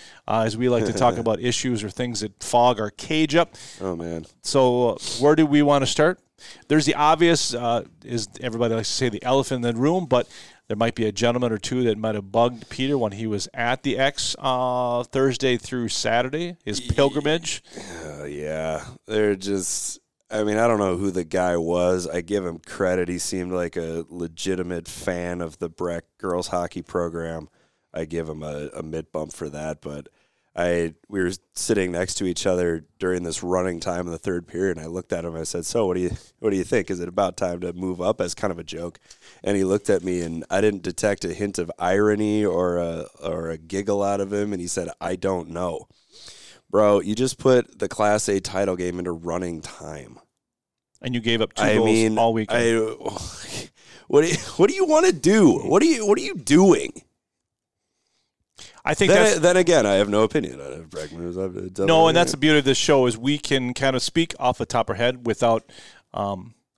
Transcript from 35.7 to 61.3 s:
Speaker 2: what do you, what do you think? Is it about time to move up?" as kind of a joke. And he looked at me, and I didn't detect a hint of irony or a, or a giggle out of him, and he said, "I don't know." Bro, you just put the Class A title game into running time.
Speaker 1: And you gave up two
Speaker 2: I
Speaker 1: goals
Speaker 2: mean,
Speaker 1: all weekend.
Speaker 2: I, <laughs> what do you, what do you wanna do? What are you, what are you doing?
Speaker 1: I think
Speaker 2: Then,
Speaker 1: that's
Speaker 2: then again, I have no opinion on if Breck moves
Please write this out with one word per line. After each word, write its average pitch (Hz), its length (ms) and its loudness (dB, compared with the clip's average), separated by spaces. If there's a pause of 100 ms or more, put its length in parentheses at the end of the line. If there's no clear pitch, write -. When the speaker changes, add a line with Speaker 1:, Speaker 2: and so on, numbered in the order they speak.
Speaker 2:
what 90 80 0
do 90 80 -2
you, 90 100 -2 (280)
what 110 100 -2
do 98 80 2
you 90 80 -2
think? 101 260 -2
Is 90 80 -6
it 87 80 -8
about 92 300 -2
time 87 240 -4
to 90 100 -6
move 90 300 -6
up?" 98 180 0
as 90 160 -4
kind 101 160 -4
of 85 80 -10
a 82 40 -12
joke. 82 360 -12 (460)
And 101 100 0
he 95 80 0
looked 98 260 0
at 92 140 2
me, 90 180 -2
and 82 280 -6
I 95 100 0
didn't 101 220 2
detect 98 420 -2
a 85 100 -4
hint 101 240 -4
of 82 220 -4
irony 104 640 2
or 90 360 0
a, 82 260 -4 (180)
or 82 260 -6
a 80 80 -8
giggle 98 460 -4
out 101 160 0
of 98 140 -4
him, 104 180 -2
and 92 100 -4
he 87 60 -8
said, 87 220 -6 (100)
"I 87 160 -4
don't 90 360 -4
know." 85 360 -6 (800)
Bro, 104 320 6
you 101 140 -2
just 131 220 0
put 127 420 4
the 95 80 -2
Class 104 400 0
A 98 140 2
title 92 340 -2
game 90 240 -4
into 90 140 -4
running 85 480 -6
time. 76 580 -16 (800)
Speaker 1:
And 127 140 -4
you 117 60 -4
gave 113 200 2
up - 120 0
two 107 100 -2
Speaker 2:
I 107 120 4
Speaker 1:
goals 113 100 4
Speaker 2:
mean, 110 320 4
Speaker 1:
all 113 160 4
weekend. 110 260 0
Speaker 2:
I, 113 320 2
<laughs> - 1200 -12
what 143 140 6
do 165 40 2
you, 165 80 0 (220)
what 196 120 6
do 359 60 -4
you 381 100 0
wanna 320 280 4
do? 170 460 6
What 175 220 2
are 285 40 6
you, 262 200 2
what 202 120 4
are - 40 -4
you 392 140 -6
doing? 151 680 4 (1800)
Speaker 1:
I 151 100 0
think 185 180 4
Speaker 2:
Then, 208 120 8
Speaker 1:
that's 202 160 4
Speaker 2:
then 175 180 6
again, 170 280 6
I 101 100 6
have 101 140 4
no 104 140 4
opinion 87 360 0
on 69 140 -12
if 80 160 -16
Breck 76 220 -10
moves 87 260 -10